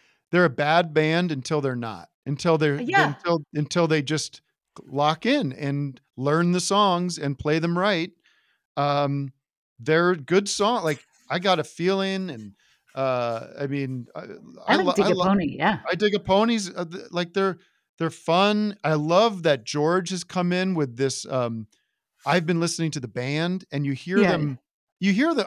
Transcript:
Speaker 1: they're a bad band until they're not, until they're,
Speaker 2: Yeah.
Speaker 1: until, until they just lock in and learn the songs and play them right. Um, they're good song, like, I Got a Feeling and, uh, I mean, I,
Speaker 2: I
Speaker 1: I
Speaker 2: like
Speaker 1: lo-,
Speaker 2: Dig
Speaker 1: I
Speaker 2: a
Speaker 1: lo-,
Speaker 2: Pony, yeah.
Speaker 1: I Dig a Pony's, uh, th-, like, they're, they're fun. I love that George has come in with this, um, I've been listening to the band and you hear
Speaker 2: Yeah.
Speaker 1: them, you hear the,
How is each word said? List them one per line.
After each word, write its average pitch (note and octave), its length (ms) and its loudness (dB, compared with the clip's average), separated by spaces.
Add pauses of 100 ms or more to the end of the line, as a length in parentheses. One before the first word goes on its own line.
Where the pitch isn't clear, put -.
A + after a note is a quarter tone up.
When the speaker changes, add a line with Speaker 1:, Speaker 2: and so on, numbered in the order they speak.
(320)
Speaker 1:
they're F3 140 6
a D#3+ 40 4
bad D3+ 440 2
band D#3+ 380 2
until D3 280 -4
they're C3+ 160 -2
not, A2 340 -10 (180)
until D#3 320 2
they're, C#3+ 220 2
Speaker 2:
Yeah. D4+ 360 2
Speaker 1:
until, E3+ 240 -2 (140)
until D#3+ 320 0
they D#3 160 2
just - 380 -6 (440)
lock D3 400 -2
in A3+ 280 0
and C#3 460 -6 (180)
learn D#3 340 2
the F3+ 80 2
songs F3+ 580 0
and C#3+ 200 -4
play D3+ 200 0
them E3+ 220 0
right. F#3 320 0 (640)
Um, C#3+ 580 0 (460)
they're E3 360 4
good F3 340 0
song, G#3 340 0
like, D#3 200 -2 (260)
I D#3 100 -2
Got F3+ 200 2
a D3+ 40 -4
Feeling F#3+ 640 -2
and, A2 240 -14 (420)
uh, B2 520 -2 (120)
I C#3+ 80 -4
mean, C3 480 -6
I, - 60 -12
Speaker 2:
I - 40 -16 (420)
Speaker 1:
I A3+ 100 6
Speaker 2:
like F#4 100 2
Speaker 1:
lo-, F3+ 60 2
Speaker 2:
Dig G3 120 2
Speaker 1:
I - 40 2
Speaker 2:
a - 40 2
Speaker 1:
lo-, F3+ 120 0
Speaker 2:
Pony, F3 320 2
yeah. E3 220 0 (100)
Speaker 1:
I F3+ 60 0
Dig G3+ 200 0
a G3+ 40 -2
Pony's, G#3 560 2
uh, F3+ 100 -6
th-, E3+ 260 -14
like, F3 220 -4
they're, F#3+ 240 0 (420)
they're E3 100 0
fun. G3+ 760 2
I D#3 100 2
love F3 500 2
that C#3+ 220 2
George E3 440 0
has F#3 140 -6
come F3 280 -2
in F#3 220 0
with C#3 240 -2
this, C3 300 -2
um, A#2 400 -4 (580)
I've D#3+ 200 2
been E3+ 140 0
listening E3 320 -2
to D3+ 80 -8
the A#2+ 80 -8
band D3+ 640 -4
and C#3+ 140 -2
you C#3 80 -2
hear F3 260 -2
Speaker 2:
Yeah. F#3+ 120 4
Speaker 1:
them, D3 280 -2 (400)
you F#3+ 140 2
hear D4 220 2
the, A3 120 0